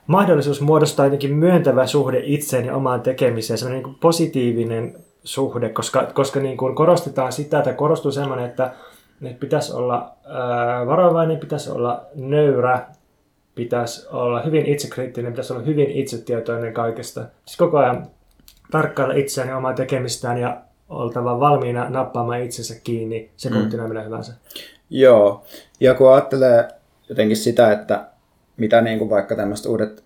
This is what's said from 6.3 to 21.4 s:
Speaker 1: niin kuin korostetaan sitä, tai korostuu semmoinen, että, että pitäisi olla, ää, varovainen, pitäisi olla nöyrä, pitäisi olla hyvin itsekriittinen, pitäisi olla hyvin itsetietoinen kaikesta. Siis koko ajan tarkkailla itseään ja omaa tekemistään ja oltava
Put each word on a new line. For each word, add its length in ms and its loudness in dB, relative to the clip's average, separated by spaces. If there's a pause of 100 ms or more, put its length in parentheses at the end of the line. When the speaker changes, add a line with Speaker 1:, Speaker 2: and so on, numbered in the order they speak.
Speaker 1:
niin 160 -4
kuin 180 -2
korostetaan 580 2
sitä, 300 -2
tai 120 -2
korostuu 380 -2
semmoinen, 340 -6
että, 260 -4 (500)
että 180 -12
pitäisi 320 -4
olla, 400 -4 (140)
ää, 600 -4
varovainen, 520 2
pitäisi 320 -8
olla 440 -4
nöyrä, 720 2 (680)
pitäisi 560 -4
olla 320 -2
hyvin 240 0
itsekriittinen, 640 -4
pitäisi 200 -8
olla 100 -8
hyvin 280 0
itsetietoinen 840 -6
kaikesta. 460 -6 (240)
Siis 140 -18
koko 200 2
ajan 280 2 (640)
tarkkailla 440 -2
itseään 360 -2
ja 60 -6
omaa 180 -4
tekemistään 640 -4
ja 200 -4 (280)
oltava 520 -4